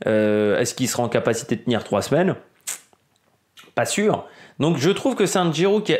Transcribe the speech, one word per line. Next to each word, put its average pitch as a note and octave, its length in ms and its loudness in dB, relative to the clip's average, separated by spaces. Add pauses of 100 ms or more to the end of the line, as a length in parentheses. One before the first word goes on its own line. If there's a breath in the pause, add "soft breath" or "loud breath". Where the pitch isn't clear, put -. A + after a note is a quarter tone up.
Euh, G#2+ 540 2
est-ce - 160 -2
qu'il B2+ 120 -2
sera - 140 -4
en A#2 80 -2
capacité A#2 460 -2
de - 80 -6
tenir A2+ 200 -2
trois G2+ 200 -2
semaines ? E3 320 0 (1400)
Pas A#2 120 0
sûr. G3+ 400 0 (340 loud breath)
Donc, D3+ 180 2
je D3 140 2
trouve A#3+ 240 -2
que G3+ 100 2
c'est F#3 140 0
un F3 120 2
Giro G3 300 0
qui, E3 180 0